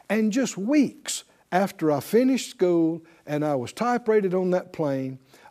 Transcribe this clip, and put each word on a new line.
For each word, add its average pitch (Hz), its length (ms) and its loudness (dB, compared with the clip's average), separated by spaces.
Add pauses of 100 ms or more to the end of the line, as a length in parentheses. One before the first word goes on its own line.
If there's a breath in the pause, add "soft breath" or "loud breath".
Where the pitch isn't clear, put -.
And 214 240 0
just 240 260 -2
weeks 247 640 0 (300 soft breath)
after 175 400 0
I 139 80 0
finished 254 500 2
school 170 520 2 (220 soft breath)
and 147 200 -4
I 147 100 0
was 120 180 -4
type-rated 220 600 0
on 185 160 0
that 180 220 -2
plane, 135 480 -4 (300 soft breath)